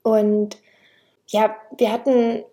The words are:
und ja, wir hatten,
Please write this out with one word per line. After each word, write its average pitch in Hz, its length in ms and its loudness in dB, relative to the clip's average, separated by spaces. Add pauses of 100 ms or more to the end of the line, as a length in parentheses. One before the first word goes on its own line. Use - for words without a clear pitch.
und 208 540 0 (720)
ja, 214 280 -2 (200)
wir 220 160 0
hatten, 233 600 0